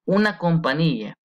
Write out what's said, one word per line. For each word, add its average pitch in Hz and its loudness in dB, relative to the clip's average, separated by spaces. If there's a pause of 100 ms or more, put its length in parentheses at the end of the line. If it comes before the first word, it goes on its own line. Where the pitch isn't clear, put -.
una 208 0
compañía 151 0